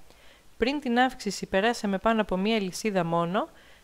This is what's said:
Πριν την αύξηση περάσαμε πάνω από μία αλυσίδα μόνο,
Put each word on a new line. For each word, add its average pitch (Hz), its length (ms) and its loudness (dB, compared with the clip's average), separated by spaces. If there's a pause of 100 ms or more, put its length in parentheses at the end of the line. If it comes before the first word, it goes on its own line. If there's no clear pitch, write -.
(560)
Πριν 277 240 0
την 240 180 0
αύξηση 247 480 0
περάσαμε 202 520 0
πάνω 220 220 2
από 185 160 -2
μία 214 200 2
αλυσίδα 190 480 -2
μόνο, 170 440 0 (360)